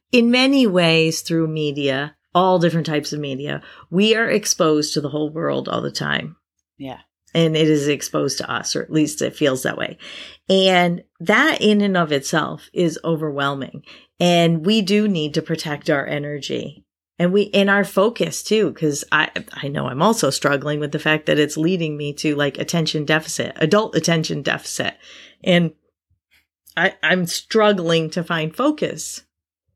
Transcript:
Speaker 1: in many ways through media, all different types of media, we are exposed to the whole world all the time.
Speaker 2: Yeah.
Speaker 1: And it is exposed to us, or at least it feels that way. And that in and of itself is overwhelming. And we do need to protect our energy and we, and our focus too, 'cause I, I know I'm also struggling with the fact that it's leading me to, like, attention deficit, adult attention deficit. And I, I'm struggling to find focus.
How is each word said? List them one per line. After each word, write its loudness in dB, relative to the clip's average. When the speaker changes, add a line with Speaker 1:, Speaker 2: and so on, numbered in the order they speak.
Speaker 1:
in 6
many 4
ways 4
through -2
media, -2
all 4
different 0
types -2
of -6
media, -8
we 4
are 4
exposed 2
to 0
the -4
whole -2
world -4
all -2
the -4
time. -6
Speaker 2:
Yeah. -14
Speaker 1:
And 2
it 4
is 2
exposed -4
to -8
us, -6
or -4
at -12
least 0
it -4
feels 0
that -4
way. -6
And 2
that 2
in 4
and 2
of 0
itself -2
is 0
overwhelming. -4
And 4
we 4
do 2
need -2
to -2
protect -6
our 0
energy -8
and 2
we, 2
and 2
our 2
focus -2
too, 0
'cause -2
I, 2
I -10
know -4
I'm -2
also 2
struggling -2
with -6
the -4
fact 0
that 2
it's 0
leading -2
me -6
to, -2
like, -2
attention -2
deficit, -2
adult 0
attention -2
deficit. -4
And 2
I, 0
I'm 0
struggling 0
to -4
find -4
focus. -4